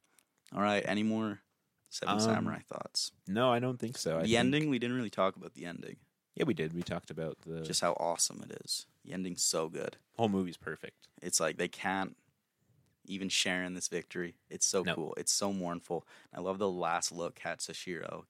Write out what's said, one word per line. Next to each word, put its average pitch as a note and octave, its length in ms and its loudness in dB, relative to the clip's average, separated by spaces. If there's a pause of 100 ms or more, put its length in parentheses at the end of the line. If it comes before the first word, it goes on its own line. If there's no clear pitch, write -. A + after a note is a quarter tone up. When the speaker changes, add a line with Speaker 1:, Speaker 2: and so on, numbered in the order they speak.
(540)
Speaker 1:
All G2 80 0
right. G#2 240 4
Any G2+ 160 0
more A2 380 0 (500)
Seven - 240 -2
Speaker 2:
Um, G#2+ 60 2
Speaker 1:
Samurai A2 400 2
thoughts? - 520 -6 (140)
Speaker 2:
No, A#2 260 4
I A#2+ 60 4
don't B2+ 200 0
think A#2 200 -4
so. E2 180 2
I D#2+ 60 2
Speaker 1:
The G#2 60 2
Speaker 2:
think A2+ 100 6
Speaker 1:
ending? C#3+ 320 4
We B2+ 80 4
didn't A#2+ 180 0
really A#2 140 -2
talk F#2+ 260 2
about F2+ 160 -12
the D#2+ 140 -10
ending. - 300 -10 (380)
Speaker 2:
Yeah, - 100 2
we C3+ 100 4
did. D#2+ 180 -2
We F2 100 -2
talked - 280 -4
about D#2+ 320 -6
the E2 200 -6
Speaker 1:
Just D#2+ 200 0
how F2 120 4
awesome - 540 0
it - 160 -10
is. - 220 -6 (180)
The - 80 -14
ending's F#2 300 -4
so D#2+ 260 2
good. C#2+ 300 -6 (180)
Speaker 2:
whole A2+ 140 4
movie's F#2 260 0
perfect. - 520 -12 (120)
Speaker 1:
It's - 200 2
like D#2+ 180 2
they F2 100 2
can't F#2+ 480 -2 (880)
even F#2+ 240 -4
share F#2 360 2
in F2+ 100 -4
this F2+ 140 -4
victory. F2 480 -4 (120)
It's - 160 -2
so F#2+ 200 4
Speaker 2:
No. F2 100 2
Speaker 1:
cool. D#2 240 -4
It's - 140 0
so G2+ 200 2
mournful. F2 540 -2 (260)
I - 80 -8
love F#2+ 180 0
the G2+ 120 4
last E2+ 420 0
look E2+ 280 -4
Hatsushiro E2 880 -6